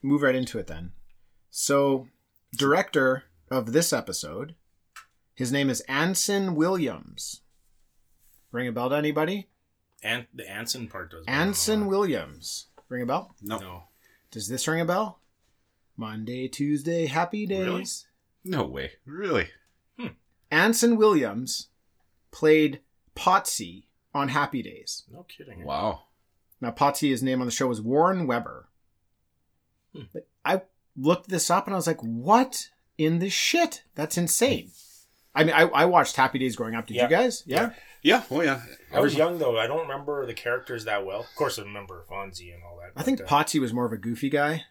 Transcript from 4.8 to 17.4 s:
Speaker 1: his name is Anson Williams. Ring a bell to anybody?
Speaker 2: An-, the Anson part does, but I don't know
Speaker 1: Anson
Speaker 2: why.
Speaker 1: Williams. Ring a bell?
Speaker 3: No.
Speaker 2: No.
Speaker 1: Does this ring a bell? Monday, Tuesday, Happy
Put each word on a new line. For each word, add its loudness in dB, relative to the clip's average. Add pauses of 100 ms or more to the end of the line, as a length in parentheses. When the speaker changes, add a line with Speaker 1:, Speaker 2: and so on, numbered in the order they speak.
Speaker 1:
his -4
name 2
is -2
Anson 0
Williams. -2 (1080)
Ring -4
a -4
bell 0
to 2
anybody? 0 (560)
Speaker 2:
An-, -4
the -16
Anson -8
part -12
does, -16
but -4
I 0
don't 2
know 2
Speaker 1:
Anson 0
Speaker 2:
why. -2
Speaker 1:
Williams. -2 (220)
Ring -6
a -4
bell? -4
Speaker 3:
No. -8
Speaker 2:
No. -12 (480)
Speaker 1:
Does -10
this -4
ring 0
a 0
bell? -2 (800)
Monday, -8
Tuesday, 0
Happy -2